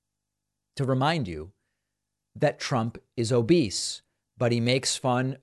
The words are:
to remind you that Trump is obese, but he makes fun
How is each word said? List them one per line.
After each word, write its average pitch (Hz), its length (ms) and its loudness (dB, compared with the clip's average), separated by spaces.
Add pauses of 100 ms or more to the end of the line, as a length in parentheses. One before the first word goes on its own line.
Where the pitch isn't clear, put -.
(760)
to 139 100 -2
remind 135 420 2
you 82 260 -10 (840)
that - 240 0
Trump 117 400 -4 (180)
is 113 140 -2
obese, 120 720 2 (340)
but 120 140 0
he 120 80 2
makes 123 380 0
fun 131 460 -2